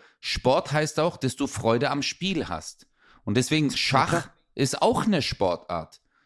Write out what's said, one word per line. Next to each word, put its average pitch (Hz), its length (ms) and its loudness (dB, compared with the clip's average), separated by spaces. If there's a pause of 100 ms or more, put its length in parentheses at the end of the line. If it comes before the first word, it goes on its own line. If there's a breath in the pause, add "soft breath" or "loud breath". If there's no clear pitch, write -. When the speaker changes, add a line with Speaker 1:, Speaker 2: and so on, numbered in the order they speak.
(200 loud breath)
Speaker 1:
Sport - 520 0
heißt 151 280 0
auch, 165 160 0
dass 131 200 -4
du 139 100 -2
Freude 120 440 0
am 143 120 -2
Spiel 170 460 -4
hast. - 380 -10 (380 soft breath)
Und 104 120 0
deswegen 143 340 2
Schach 139 420 0
Speaker 2:
Ja, 170 80 2
klar. - 140 -10 (200)
Speaker 1:
ist - 280 0
auch 226 220 4
eine 196 180 2
Sportart. 85 760 -4 (240)